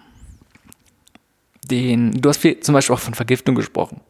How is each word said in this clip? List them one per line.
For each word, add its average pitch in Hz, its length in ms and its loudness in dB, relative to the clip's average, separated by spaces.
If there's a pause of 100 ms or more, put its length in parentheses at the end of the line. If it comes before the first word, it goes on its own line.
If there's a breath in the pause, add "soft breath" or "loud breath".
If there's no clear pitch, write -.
(1700 soft breath)
den, 120 500 0
du 143 80 2
hast 147 100 2
viel - 220 2
zum - 120 0
Beispiel 139 220 2
auch 120 60 -2
von - 140 -10
Vergiftung 127 400 -2
gesprochen - 560 -4